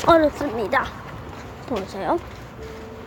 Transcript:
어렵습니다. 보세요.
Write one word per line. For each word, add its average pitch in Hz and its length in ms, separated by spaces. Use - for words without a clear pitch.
어렵습니다. 269 800
보세요. 202 500